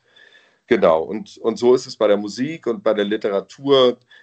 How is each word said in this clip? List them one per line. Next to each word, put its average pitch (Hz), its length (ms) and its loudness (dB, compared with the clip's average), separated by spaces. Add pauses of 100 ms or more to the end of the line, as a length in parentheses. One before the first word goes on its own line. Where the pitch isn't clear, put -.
(680)
Genau, 90 340 4
und, - 380 -12
und 113 180 -4
so 120 160 4
ist 131 140 0
es 123 100 -18
bei 110 100 0
der 101 100 4
Musik 117 500 -8
und 110 160 -8
bei 110 100 0
der 104 120 -2
Literatur. 117 920 0 (260)